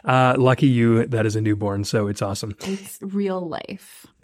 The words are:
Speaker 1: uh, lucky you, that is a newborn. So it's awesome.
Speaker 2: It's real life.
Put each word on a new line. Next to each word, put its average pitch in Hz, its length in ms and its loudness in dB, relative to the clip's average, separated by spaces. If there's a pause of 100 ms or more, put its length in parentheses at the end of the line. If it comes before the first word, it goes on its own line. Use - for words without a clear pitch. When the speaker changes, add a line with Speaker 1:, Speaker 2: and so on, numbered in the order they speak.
Speaker 1:
uh, 127 320 4
lucky 127 300 4
you, 117 400 4
that 110 180 -2
is 110 120 0
a 110 40 -2
newborn. 104 440 -2
So 104 240 -2
it's 101 140 -6
awesome. 101 380 -8
Speaker 2:
It's 196 400 -8
real 196 400 -4
life. - 680 -12 (180)